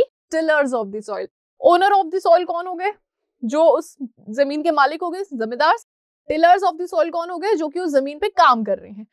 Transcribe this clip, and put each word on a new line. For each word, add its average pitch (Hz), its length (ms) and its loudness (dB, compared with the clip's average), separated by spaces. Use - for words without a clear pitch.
tillers 302 420 0
of 202 160 -6
the 208 160 -10
soil। 190 180 -8
Owner 349 300 4
of 381 240 0
the 381 120 -4
soil 359 180 4
kon 349 220 -6
हो 370 80 -8
गए? 370 180 -4
जो 285 200 0
उस - 320 2
जमीन 285 320 -2
के 330 80 0
मालिक 294 320 0
हो 349 80 -4
गए, 370 220 -8
जमींदार। 247 440 0
Tillers 339 420 4
of 320 100 -6
the 359 140 -8
soil 330 160 0
कौन 339 200 -6
हो 349 80 -10
गए? 403 160 -2
जो 311 140 -2
कि 339 120 -8
उस 349 120 -4
जमीन 277 260 0
पे 403 100 -4
काम 254 360 2
कर 202 140 -4
रहे 202 140 -20
हैं। 208 200 -20